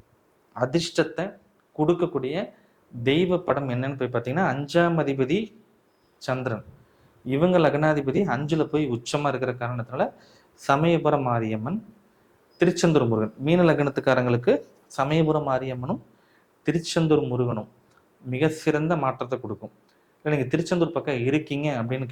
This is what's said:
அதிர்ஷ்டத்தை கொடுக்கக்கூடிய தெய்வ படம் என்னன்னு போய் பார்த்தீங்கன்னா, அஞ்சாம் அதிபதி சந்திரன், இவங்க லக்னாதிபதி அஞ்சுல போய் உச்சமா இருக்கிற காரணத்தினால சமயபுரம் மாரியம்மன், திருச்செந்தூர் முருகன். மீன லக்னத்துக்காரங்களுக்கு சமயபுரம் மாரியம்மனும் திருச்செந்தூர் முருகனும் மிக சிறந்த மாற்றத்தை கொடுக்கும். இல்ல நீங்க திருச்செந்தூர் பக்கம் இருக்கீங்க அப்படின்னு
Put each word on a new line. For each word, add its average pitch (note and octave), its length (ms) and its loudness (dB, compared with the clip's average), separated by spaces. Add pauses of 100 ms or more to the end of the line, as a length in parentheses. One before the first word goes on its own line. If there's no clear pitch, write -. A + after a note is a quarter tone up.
(540)
அதிர்ஷ்டத்தை E3 800 -2 (420)
கொடுக்கக்கூடிய D#3 720 -2 (500)
தெய்வ E3 360 2
படம் C#3 300 -2
என்னன்னு C3 280 -4
போய் C3 120 -2
பார்த்தீங்கன்னா, B2 380 -2
அஞ்சாம் D#3+ 520 0
அதிபதி C#3 560 -2 (640)
சந்திரன், B2+ 460 -4 (600)
இவங்க D#3+ 340 2
லக்னாதிபதி D3+ 640 2
அஞ்சுல D3+ 400 0
போய் D3 260 -2
உச்சமா C#3+ 380 -2
இருக்கிற B2+ 240 -2
காரணத்தினால B2 600 -4 (560)
சமயபுரம் D3+ 540 2
மாரியம்மன், A#2+ 720 -4 (640)
திருச்செந்தூர் E3+ 480 4
முருகன். G#2+ 280 0 (100)
மீன F3 180 4
லக்னத்துக்காரங்களுக்கு C#3 960 2 (360)
சமயபுரம் D3+ 520 2
மாரியம்மனும் C3 540 -4 (600)
திருச்செந்தூர் D3+ 640 2
முருகனும் B2 420 -2 (560)
மிக B2+ 240 0
சிறந்த D#3 480 0
மாற்றத்தை B2+ 440 -4
கொடுக்கும். G#2 300 -10 (520)
இல்ல D3+ 140 0
நீங்க B2 140 -2
திருச்செந்தூர் E3 420 0
பக்கம் C3 320 -2
இருக்கீங்க C#3+ 580 0
அப்படின்னு C3 300 -4